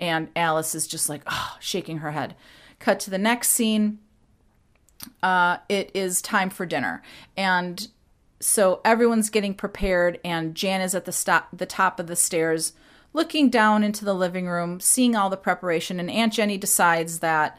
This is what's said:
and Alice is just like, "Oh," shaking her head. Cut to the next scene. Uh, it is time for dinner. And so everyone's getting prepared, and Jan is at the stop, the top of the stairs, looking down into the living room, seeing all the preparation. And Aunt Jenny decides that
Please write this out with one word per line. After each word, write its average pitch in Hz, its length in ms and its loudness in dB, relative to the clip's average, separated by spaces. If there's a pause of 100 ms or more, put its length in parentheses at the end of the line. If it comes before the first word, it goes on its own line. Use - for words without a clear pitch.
and 160 340 -2
Alice 160 400 0
is 156 140 -4
just - 200 -4
like, 147 180 -8
"Oh," - 340 -8
shaking 165 380 -6
her 151 120 -6
head. 147 240 -6 (460)
Cut 202 200 2
to - 100 -8
the 185 80 -4
next 233 320 0
scene. 214 500 0 (1200)
Uh, 180 360 2 (100)
it 196 260 -2
is 190 260 -2
time 190 300 0
for - 160 -8
dinner. 123 340 -4 (360)
And 185 500 -2 (540)
so 185 440 2
everyone's 226 460 4
getting 202 240 -2
prepared, 185 720 0
and 160 320 -4
Jan 190 240 -2
is 185 160 -2
at 175 80 -4
the 180 80 -8
stop, - 400 0
the 180 120 -8
top 185 360 0
of 170 80 -8
the 170 80 -6
stairs, 160 560 0 (400)
looking 311 380 4
down 214 340 6
into 208 200 -4
the 202 100 0
living 180 340 -2
room, 175 320 -4
seeing 247 340 4
all 196 160 2
the 196 60 -2
preparation. 180 640 -2
And 175 100 -4
Aunt 220 220 0
Jenny 208 260 0
decides 165 640 2
that 156 380 0